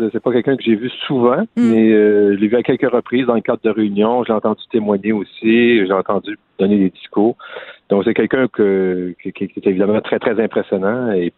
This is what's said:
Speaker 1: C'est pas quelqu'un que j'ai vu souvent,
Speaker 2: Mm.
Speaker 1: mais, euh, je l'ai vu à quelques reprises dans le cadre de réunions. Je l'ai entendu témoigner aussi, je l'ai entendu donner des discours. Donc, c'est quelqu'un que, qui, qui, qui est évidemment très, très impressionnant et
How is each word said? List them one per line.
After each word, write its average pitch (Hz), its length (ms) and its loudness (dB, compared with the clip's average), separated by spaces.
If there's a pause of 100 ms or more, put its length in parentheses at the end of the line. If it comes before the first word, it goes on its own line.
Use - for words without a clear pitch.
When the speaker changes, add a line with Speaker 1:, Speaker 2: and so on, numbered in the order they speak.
(120)
Speaker 1:
C'est 110 100 -6
pas 131 80 -2
quelqu'un 120 280 0
que - 40 -12
j'ai 113 120 2
vu 120 160 -6 (160)
souvent, 127 340 2 (160)
Speaker 2:
Mm. 165 140 2
Speaker 1:
mais, 110 200 4
euh, 104 460 4
je 98 40 -2
l'ai 107 80 2
vu 113 80 0
à 120 60 0
quelques 127 280 0
reprises 123 340 -2
dans 120 100 0
le 110 60 0
cadre 117 240 -4
de 110 60 2
réunions. 107 540 0
Je - 40 -16
l'ai 113 80 0
entendu 107 240 -2 (100)
témoigner 107 420 0
aussi, 113 680 2
je 98 60 2
l'ai 92 80 -2
entendu 98 460 -2 (200)
donner 101 200 2
des 92 120 2
discours. - 480 -2 (500)
Donc, 101 160 2
c'est 113 80 0
quelqu'un 123 340 0
que, 92 760 0
qui, 95 100 -10
qui, 95 160 -8
qui - 100 -12
est - 80 -4
évidemment 101 360 0
très, - 160 -4
très 110 240 -2
impressionnant 107 720 -2
et 87 260 -2